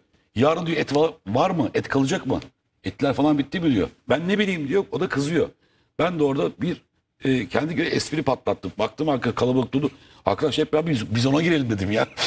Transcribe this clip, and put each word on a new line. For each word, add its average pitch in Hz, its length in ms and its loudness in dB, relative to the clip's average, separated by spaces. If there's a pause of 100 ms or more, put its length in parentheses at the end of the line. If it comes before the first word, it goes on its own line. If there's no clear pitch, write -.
(360)
"yarın," 160 300 2
diyor, 160 120 -2
"et - 140 -2
va-, 156 220 2 (140)
var 135 220 2
mı? 156 240 0
Et 107 140 -2
kalacak 135 380 0
mı? 127 140 -2 (440)
Etler 135 300 -2
falan 147 240 2
bitti 139 220 -4
mi?" 165 160 2
diyor. 85 140 2 (200)
"Ben 151 180 2
ne 202 120 2
bileyim," 185 280 -2
diyor. 196 240 0
O - 80 -4
da 185 100 -2
kızıyor. 143 400 0 (500)
Ben 170 200 0
de 151 40 4
orada 147 260 0 (120)
bir, 165 200 -4 (420)
e, 127 240 0
kendi 151 280 -4
göre 165 120 0
espri - 360 -2
patlattım. 104 560 -2
Baktım - 300 -2
arka 120 260 -2
kalabalık 123 380 0
dolu. 139 160 0 (360)
"Arkadaş 117 320 0
hep 151 160 0
beraber 165 180 0
biz, 107 240 -2
biz 117 100 2
ona 143 160 4
girelim," 156 280 2
dedim 98 220 0
ya. 117 160 2 (200)